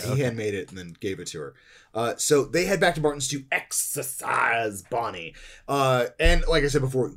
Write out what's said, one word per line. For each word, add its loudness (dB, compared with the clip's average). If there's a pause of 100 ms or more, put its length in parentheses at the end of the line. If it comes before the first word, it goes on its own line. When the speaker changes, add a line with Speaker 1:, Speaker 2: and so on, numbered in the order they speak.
Speaker 1:
he -2
Speaker 2:
Okay. 2
Speaker 1:
handmade -2
it -6
and -14
then -12
gave -4
it -12
to -10
her. -10 (400)
Uh, -2
so 4
they 0
head 0
back 4
to -4
Martin's 0
to -6
exercise -2
Bonnie. -6 (340)
Uh, 2 (140)
and 6
like 4
I 2
said 2
before, 0